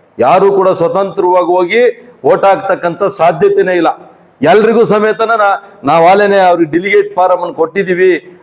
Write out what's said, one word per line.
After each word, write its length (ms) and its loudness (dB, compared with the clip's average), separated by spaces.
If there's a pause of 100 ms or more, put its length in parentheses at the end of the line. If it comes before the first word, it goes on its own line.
(200)
ಯಾರು 320 2
ಕೂಡ 180 0
ಸ್ವತಂತ್ರವಾಗಿ 760 -2
ಹೋಗಿ 680 -2 (140)
ಓಟ್ 200 2
ಹಾಕ್ತಕ್ಕಂಥ 580 -2
ಸಾಧ್ಯತೆನೇ 720 0
ಇಲ್ಲ. 120 0 (540)
ಎಲ್ರಿಗೂ 440 2
ಸಮೇತನ 520 -2
ನಾ-, 500 -4
ನಾವ್ 180 2
ಆಲೇನೆ 340 2
ಅವ್ರಿಗೆ 320 2
ಡೆಲಿಗೇಟ್ 440 -2
ಫಾರಂ 260 0
ಅನ್ನು 120 -8
ಕೊಟ್ಟಿದೀವಿ, 880 -2